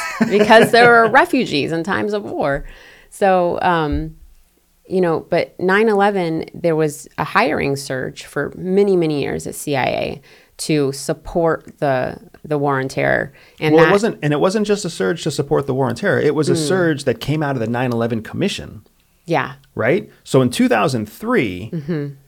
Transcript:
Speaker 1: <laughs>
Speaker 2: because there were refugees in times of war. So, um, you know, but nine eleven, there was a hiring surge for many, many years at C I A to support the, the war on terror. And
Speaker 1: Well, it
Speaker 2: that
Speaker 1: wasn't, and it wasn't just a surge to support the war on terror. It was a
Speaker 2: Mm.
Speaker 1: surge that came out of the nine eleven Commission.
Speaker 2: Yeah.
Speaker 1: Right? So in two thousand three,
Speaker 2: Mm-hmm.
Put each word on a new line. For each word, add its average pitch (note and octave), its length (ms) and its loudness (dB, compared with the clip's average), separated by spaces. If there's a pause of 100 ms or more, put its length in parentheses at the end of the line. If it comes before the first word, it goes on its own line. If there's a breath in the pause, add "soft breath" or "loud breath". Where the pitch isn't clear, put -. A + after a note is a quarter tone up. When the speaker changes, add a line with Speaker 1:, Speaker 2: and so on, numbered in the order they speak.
Speaker 1:
<laughs> - 240 -4
Speaker 2:
because G#3+ 420 6
there A#3+ 200 6
were A#3 180 6
refugees A3 640 2
in E3 100 -2
times G#3 300 -4
of G#3 120 -4
war. D3 420 -4 (420 loud breath)
So, F#3 540 2
um, D#3+ 540 0 (680)
you F#3 140 0
know, E3 200 2 (100)
but - 280 -2
nine G3 300 2
eleven, G3 640 0
there E3 240 0
was D3+ 400 -2
a - 80 -6
hiring G3+ 500 0
surge C#3 520 -8
for - 280 -6
many, F#3+ 440 2
many D#3 240 0
years D#3 240 -6
at - 80 -10
C C#3+ 220 -4
I B2+ 100 0
A - 360 -4 (340 soft breath)
to C#3+ 360 0
support - 840 -4
the, C3 400 -2 (260)
the D3+ 140 -4
war C#3 200 0
on C3 100 -4
terror. C3+ 440 -2 (260 soft breath)
And D#3 160 2
Speaker 1:
Well, D#3+ 80 8
it D#3+ 40 8
Speaker 2:
that D#3+ 60 2
Speaker 1:
wasn't, G3+ 300 0
and D3 120 0
it C#3+ 60 -2
wasn't G3 260 0
just G3+ 180 0
a E3+ 60 -6
surge F#3 320 -4
to D#3+ 80 -4
support C#3+ 360 -2
the C3+ 60 -4
war C3 160 0
on A#2 60 -2
terror. D3 260 0
It C#3 140 2
was C#3+ 160 0
a - 20 2
Speaker 2:
Mm. D#3+ 160 0
Speaker 1:
surge E3+ 360 0
that A#2 140 -2
came D#3 240 -2
out C#3 140 -2
of A#2 40 -4
the A2 60 -2
nine A#2+ 260 -2
eleven A#2 300 -2
Commission. A2 600 -6 (420)
Speaker 2:
Yeah. C3+ 300 -2 (200)
Speaker 1:
Right? B2+ 360 -2 (120)
So C3 200 2
in B2 80 2
two B3 180 2
thousand D3+ 400 0
three, A#2+ 640 -4
Speaker 2:
Mm-hmm. D3 360 -6 (200)